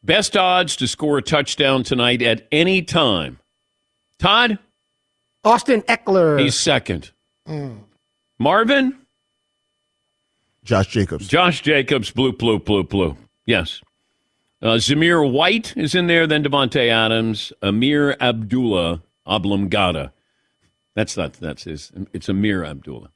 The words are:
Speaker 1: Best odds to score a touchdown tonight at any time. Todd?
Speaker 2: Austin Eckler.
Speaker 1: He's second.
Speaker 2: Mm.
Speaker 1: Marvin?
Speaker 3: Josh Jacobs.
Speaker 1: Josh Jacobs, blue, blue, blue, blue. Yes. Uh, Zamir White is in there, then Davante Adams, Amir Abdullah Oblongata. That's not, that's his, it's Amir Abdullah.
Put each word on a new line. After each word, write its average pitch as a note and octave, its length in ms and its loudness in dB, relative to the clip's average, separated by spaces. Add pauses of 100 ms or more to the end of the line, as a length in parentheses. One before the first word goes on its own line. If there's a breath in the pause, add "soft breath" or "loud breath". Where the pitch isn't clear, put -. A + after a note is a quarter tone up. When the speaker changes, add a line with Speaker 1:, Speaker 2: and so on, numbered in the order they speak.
Speaker 1:
Best G3+ 340 2
odds F3+ 400 2
to B2+ 100 -4
score D3 300 -2
a C3 40 0
touchdown C3+ 640 0
tonight A#2+ 380 0
at A2+ 300 0
any F3+ 300 2
time. G2 580 -2 (800)
Todd? G#3+ 400 2 (840)
Speaker 2:
Austin A3+ 400 2
Eckler. F#3 560 2
Speaker 1:
He's C#3+ 160 0
second. A#2+ 560 -2 (360)
Speaker 2:
Mm. C#3 320 -10 (600)
Speaker 1:
Marvin? A#3 580 2 (1700)
Speaker 3:
Josh G2 240 0
Jacobs. F#2+ 400 -4
Speaker 1:
Josh E3+ 340 2
Jacobs, C#3 500 0
blue, B2+ 220 0
blue, A2+ 260 0
blue, G2+ 240 0
blue. E2 320 -2 (300)
Yes. F#2 360 -2 (800)
Uh, A2+ 140 2
Zamir D3+ 560 2
White F3+ 460 -2
is F3 180 -4
in F3 120 0
there, E3+ 200 2
then D3+ 160 0
Davante C#3 460 0
Adams, A2+ 720 0
Amir C3+ 580 0
Abdullah A2 840 0 (240)
Oblongata. F#2+ 840 -2 (840)
That's G#2+ 200 -4
not, E2 180 -6
that's D2+ 300 -12
his, D#2 280 -14 (200)
it's - 160 -10
Amir G2 380 0
Abdullah. C#2 500 -16